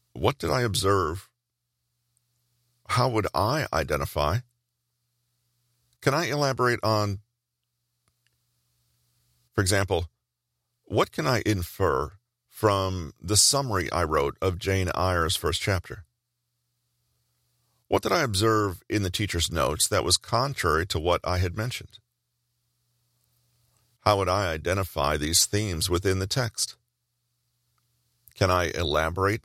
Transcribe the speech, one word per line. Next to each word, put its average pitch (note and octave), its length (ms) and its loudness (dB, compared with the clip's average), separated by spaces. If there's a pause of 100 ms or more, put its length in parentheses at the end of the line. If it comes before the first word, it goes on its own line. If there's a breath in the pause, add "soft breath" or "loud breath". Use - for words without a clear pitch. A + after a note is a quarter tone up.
(140)
What F#2 240 0
did E2+ 120 -4
I B2 120 2
observe? F#2+ 680 0 (1600)
How B2 220 2
would A2 240 0
I A#2 400 0
identify? D2 640 0 (1600)
Can C3+ 140 0
I E3 120 0
elaborate B2+ 580 0
on?" G#2 380 0 (2250)
For - 80 0
example, F#2 480 0 (760)
"What D3 260 0
can D3+ 160 -2
I B2 180 2
infer E2+ 720 0 (320)
from F#2+ 680 0
the G2+ 180 -2
summary A2+ 540 0
I E2+ 120 0
wrote D2 380 0
of F#2 180 -2
Jane F#2+ 340 0
Eyre's F2 420 0
first - 260 -4
chapter?" - 440 -4 (1900)
What G3 80 4
did G#3+ 100 0
I F3 120 4
observe G#2+ 640 2
in G#2 140 0
the F#2 80 -2
teacher's F2 400 -2
notes D2+ 360 0
that G2 160 0
was E2+ 140 2
contrary G#2+ 680 0
to - 100 -4
what E2 260 0
I F2+ 140 -2
had F2+ 180 -2
mentioned? - 440 -8 (2000)
How G#2 180 2
would G2 100 0
I F#2 240 0
identify D#2+ 640 -2
these D#2 300 2
themes F#2 460 -2
within F#2+ 260 0
the F#2+ 80 -2
text? - 500 -6 (1600)
Can F#2+ 160 0
I F2+ 240 2
elaborate E2+ 720 0